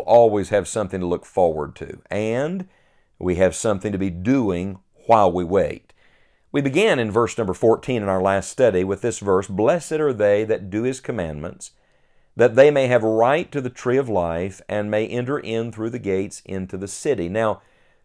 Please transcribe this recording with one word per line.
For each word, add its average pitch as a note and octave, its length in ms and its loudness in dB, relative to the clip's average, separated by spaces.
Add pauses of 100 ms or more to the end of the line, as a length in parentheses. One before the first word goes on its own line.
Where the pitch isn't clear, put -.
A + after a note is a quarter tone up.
always G#2+ 440 6
have G2+ 180 0
something G2 320 -4
to F2+ 40 -4
look F2 200 -4
forward D#2 520 0
to, - 220 -14 (100)
and C3 600 -4 (500)
we F2+ 160 -2
have F2+ 180 2
something G#2 380 -2
to G2 60 -4
be F#2+ 120 -2
doing F#2+ 680 -2 (280)
while G#2+ 220 6
we F2+ 140 -2
wait. E2+ 480 -2 (640)
We C#3+ 80 0
began D3+ 360 2
in A2+ 140 -2
verse A2+ 260 0
number F#2+ 160 -2
fourteen A#2 480 2
in G2+ 60 -4
our F#2+ 140 0
last G2 280 0
study G2 360 2
with F#2+ 160 -4
this A#2 180 -4
verse, G2 280 0
"Blessed D3+ 520 -2
are D3 140 0
they G#2 320 2
that G2+ 240 -4
do G#2+ 140 -4
His C3 180 -4
commandments, D#2+ 680 -8 (680)
that A#2 180 4
they C#3 160 10
may C3+ 160 2
have B2 160 4
right A#2 480 2
to C#3+ 80 -4
the B2+ 100 -6
tree B2 280 -2
of C3+ 100 0
life F2+ 640 -2
and G#2 200 -4
may G#2+ 180 0
enter B2 300 -4
in A2+ 360 -6
through A2 160 -6
the A#2+ 100 -10
gates G2 460 -4
into F#2+ 320 -8
the F#2+ 100 -10
city." G#2 400 -4
Now, G#2+ 340 -2 (440)